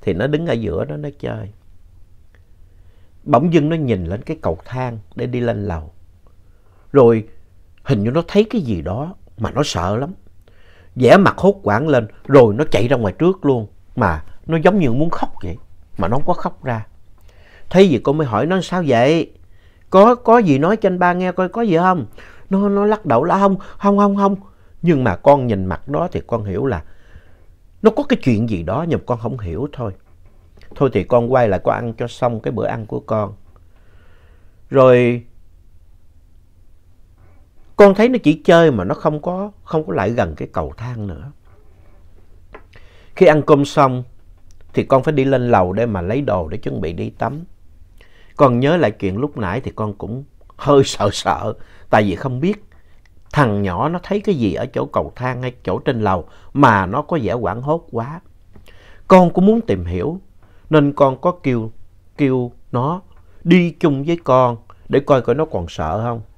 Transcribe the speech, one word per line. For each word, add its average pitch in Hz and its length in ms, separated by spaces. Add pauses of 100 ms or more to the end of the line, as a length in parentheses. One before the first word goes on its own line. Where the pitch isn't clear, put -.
Thì 98 120
nó 98 140
đứng 151 200
ở 143 60
giữa 104 320
đó 147 120
nó 147 120 (100)
chơi. 110 300 (1700)
Bỗng 135 300
dưng 151 160
nó 165 60
nhìn 117 300
lên 95 160
cái 160 200
cầu 85 240
thang 127 320 (180)
để 117 100
đi 123 140
lên 117 280
lầu. 80 240 (1000)
Rồi 117 360 (560)
hình 107 200
như 113 80
nó 165 160
thấy 208 160
cái 220 180
gì 110 200
đó 123 340 (220)
mà - 140
nó 127 120
sợ 92 340
lắm. 143 160 (840)
Vẻ 127 220
mặt 185 200
hốt 190 260
hoảng 110 240
lên, 123 200 (180)
rồi 127 280
nó 123 180
chạy 107 160
ra 131 100
ngoài 104 220
trước 180 260
luôn. 123 220 (280)
Mà 87 280 (220)
nó 160 120
giống 185 220
như 139 120
muốn 147 180
khóc - 200 (140)
vậy, 87 140 (400)
mà 95 100
nó 117 100
không - 80
có 175 80
khóc - 300
ra. 117 240 (840)
Thấy 196 220
vậy 117 120
cô 139 100
mới 156 140
hỏi 110 180
nó: 180 160
"Sao 180 260
vậy? 135 460 (560)
Có, 214 260
có 233 220
gì 170 200
nói 175 200
cho 214 120
anh 180 100
ba 180 140
nghe 180 180
coi, 180 180
có 233 120
gì 196 160
không?" 175 280 (440)
Nó, 196 200
nó 202 160
lắc 214 200
đầu 123 180
là: 175 160
"Không, 196 180 (200)
không, 202 200
không, 202 180
không." 202 200 (460)
Nhưng 160 220
mà 101 120
con 139 320
nhìn 98 180
mặt 92 220
đó 156 240
thì - 160
con 113 180
hiểu 101 200
là 95 180 (1000)
nó 214 100
có 285 120
cái 277 200
chuyện 120 260
gì 87 140
đó, 113 240
nhưng 143 180
con 117 140
không 123 200
hiểu 95 340
thôi. 110 200 (840)
Thôi 139 180
thì 98 100
con 120 300
quay 123 140
lại 92 160
con 110 120
ăn 113 180
cho 120 140
xong 120 320
cái 139 120
bữa 113 140
ăn 110 200
của 123 140
con. 107 340 (1400)
Rồi 123 540 (2500)
con 196 200
thấy 214 140
nó 254 140
chỉ 151 100
chơi 165 380
mà 104 120
nó 110 120
không 151 260
có, 190 300 (120)
không 156 240
có 92 60
lại 98 160
gần 107 260
cái - 180
cầu 76 240
thang 117 300
nữa. 85 240 (1800)
Khi 190 100
ăn 151 160
cơm 143 240
xong 131 380 (680)
thì 113 100
con 131 200
phải 156 100
đi 135 120
lên 131 220
lầu 95 260
để 110 120
mà 101 160
lấy 107 200
đồ 95 260
để 110 100
chuẩn 127 240
bị 85 120
đi 104 160
tắm. 139 340 (920)
Con 123 240
nhớ 143 180
lại 123 140
chuyện 98 260
lúc 143 200
nãy 107 240
thì - 140
con 107 180
cũng 113 300 (340)
hơi 139 280
sợ - 260
sợ, 98 420 (360)
tại 110 140
vì 98 120
không 127 240
biết 185 260 (680)
thằng 107 280
nhỏ 98 280
nó 175 140
thấy 202 180
cái 202 140
gì 110 180
ở 117 120
chỗ 131 200
cầu 90 300
thang 127 260
hay 127 120 (100)
chỗ 95 160
trên 120 220
lầu 95 260 (260)
mà 113 320
nó 110 160
có 170 200
vẻ 101 120
hoảng 110 280
hốt 156 300
quá. 123 300 (840)
Con 185 260
cũng 180 120
muốn 226 160
tìm 90 240
hiểu 92 340 (500)
nên 143 240
con 135 280
có 175 100
kêu, 120 400 (460)
kêu 127 340 (200)
nó 147 300 (420)
đi 175 280
chung 143 320
với 170 200
con 127 340 (320)
để 127 100
coi 139 220
coi 120 140
nó 156 100
còn 92 240
sợ 80 340
không. 117 180 (160)